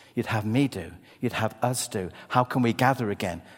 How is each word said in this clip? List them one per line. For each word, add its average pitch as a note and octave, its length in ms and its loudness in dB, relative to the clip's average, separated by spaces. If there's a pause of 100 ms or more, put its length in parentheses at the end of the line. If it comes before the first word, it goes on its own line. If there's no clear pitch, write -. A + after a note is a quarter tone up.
(140)
you'd A#2 140 -2
have G#2+ 180 -2
me B2+ 220 4
do? E2+ 240 -6 (300)
You'd B2 120 -2
have G#2+ 280 -2
us B2+ 260 0
do? F#2 220 -4 (200)
How B2+ 140 4
can B2+ 180 0
we A#2 120 4
gather B2 360 2
again F2+ 320 -4 (160)